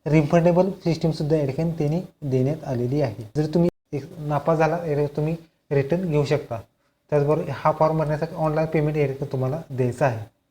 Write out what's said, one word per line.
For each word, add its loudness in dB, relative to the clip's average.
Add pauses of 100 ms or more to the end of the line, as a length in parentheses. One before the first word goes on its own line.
रिफंडेबल 4 (140)
सिस्टीमसुद्धा 0
या 2
ठिकाणी -2
त्यांनी -2 (200)
देण्यात 0
आलेली -2
आहे. -4 (120)
जर -2
तुम्ही 4 (240)
एक -6 (160)
नापास 0
झाला 2
तर 0 (100)
तुम्ही 0 (360)
रिटर्न 0
घेऊ 2
शकता. -2 (500)
त्याचबरोबर 2
हा 0
फॉर्म 2
भरण्यासाठी -2
ऑनलाइन 0
पेमेंट 0
या 2
ठिकाणी -6
तुम्हाला -2 (100)
द्यायचं 0
आहे. 0 (260)